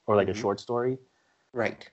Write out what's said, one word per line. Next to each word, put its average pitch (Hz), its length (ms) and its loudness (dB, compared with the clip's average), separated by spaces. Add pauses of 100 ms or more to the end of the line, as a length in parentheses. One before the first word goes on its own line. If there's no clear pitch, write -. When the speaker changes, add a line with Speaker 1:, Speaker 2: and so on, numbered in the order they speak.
Speaker 1:
or, 107 100 4
like, 98 120 4
Speaker 2:
Mm-hmm. 98 100 -2
Speaker 1:
a 110 40 -8
short 101 180 0
story. 123 400 -2 (540)
Speaker 2:
Right. - 400 -4